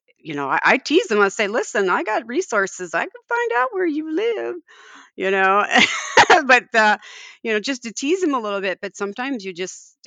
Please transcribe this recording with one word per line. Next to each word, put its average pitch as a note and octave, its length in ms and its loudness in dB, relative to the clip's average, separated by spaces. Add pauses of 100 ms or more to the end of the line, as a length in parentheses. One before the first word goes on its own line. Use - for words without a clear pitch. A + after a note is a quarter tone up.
(180)
you D3+ 180 -12
know, C#3 140 -4
I, D3+ 140 0
I G#3 140 4
tease F4+ 300 0
them. G#3 120 2
I G3 100 4
say, G#3 180 -2
"Listen, G#3+ 420 -2
I A#3+ 140 0
got A3+ 240 -4
resources. G3+ 680 -4
I F3+ 80 0
can A#4 240 -10
find A#4+ 300 -2
out B4 160 0
where F#4 140 -2
you D#4 280 -4
live," G4 400 -2 (600)
you F#3+ 160 -2
know. G3 380 4
<laughs> - 60 2 (720)
But, B3 300 4
uh, G#3+ 220 6 (460)
you A3+ 100 -4
know, G#3+ 60 0
just B3+ 240 -6
to A3 100 -10
tease E4+ 280 -2
them D4+ 140 2
a B3 40 -2
little G3+ 220 -4
bit, F#3 200 -4
but G3 140 -10
sometimes G#3+ 480 -6
you F#3+ 100 -8
just - 540 -12